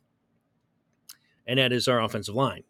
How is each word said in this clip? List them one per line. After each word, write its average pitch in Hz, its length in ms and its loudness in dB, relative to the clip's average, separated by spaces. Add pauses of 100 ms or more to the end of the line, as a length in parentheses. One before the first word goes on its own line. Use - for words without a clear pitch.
(1500)
and 127 120 -2
that 127 140 4
is 123 160 0
our 123 120 4
offensive 104 340 -4
line. 127 360 0